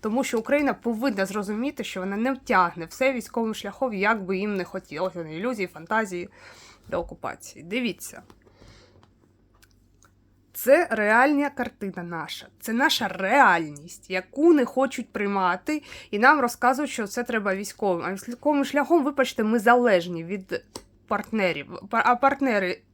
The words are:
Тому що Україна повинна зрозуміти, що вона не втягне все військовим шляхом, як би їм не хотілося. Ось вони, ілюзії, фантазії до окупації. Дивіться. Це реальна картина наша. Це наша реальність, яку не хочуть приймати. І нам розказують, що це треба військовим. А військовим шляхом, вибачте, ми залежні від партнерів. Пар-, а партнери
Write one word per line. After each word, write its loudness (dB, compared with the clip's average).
Тому -2
що -2
Україна 0
повинна -2
зрозуміти, -6
що -8
вона -6
не 0
втягне 0
все 0
військовим -4
шляхом, -6
як 0
би -2
їм -4
не -4
хотілося. -8
Ось -10
вони, -10
ілюзії, -4
фантазії -4
до -2
окупації. -12
Дивіться. -6
Це 4
реальна 4
картина -8
наша. -10
Це -8
наша 2
реальність, 2
яку 2
не 6
хочуть -2
приймати. 0
І -4
нам 8
розказують, 0
що -6
це -6
треба -2
військовим. -2
А -4
військовим -2
шляхом, 2
вибачте, 0
ми 2
залежні 4
від -8
партнерів. -2
Пар-, 0
а 4
партнери 0